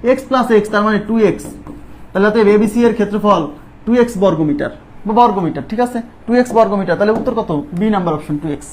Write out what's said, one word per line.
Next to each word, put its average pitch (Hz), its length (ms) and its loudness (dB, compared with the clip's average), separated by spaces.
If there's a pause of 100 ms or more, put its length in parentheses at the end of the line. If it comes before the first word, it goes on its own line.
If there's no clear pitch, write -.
(120)
এক্স 262 180 0
প্লাস 247 180 0 (100)
এক্স, 208 160 2
তার 208 140 2
মানে 208 100 2 (100)
টু 220 80 -2 (140)
এক্স। - 160 -4 (680)
তাহলে 196 180 0
অতএব 208 260 4
এবিসি 214 320 2
এর 226 100 2
ক্ষেত্রফল 202 440 2 (440)
টু 220 60 0 (100)
এক্স 240 120 0 (100)
বর্গ 170 160 2 (100)
মিটার 135 220 -4 (340)
বা 208 140 -4
বর্গ 233 260 4
মিটার, - 240 -4
ঠিক 220 160 -6
আছে? 240 140 -6 (260)
টু 226 140 -4
এক্স 247 180 0
বর্গ 214 220 4
মিটার, 175 200 0
তাহলে 208 200 2
উত্তর 247 200 -4
কত? 202 120 -6 (280)
বি 214 160 0
নাম্বার 175 220 0
অপশন, 151 240 -6
টু 160 140 -8
এক্স। - 180 -16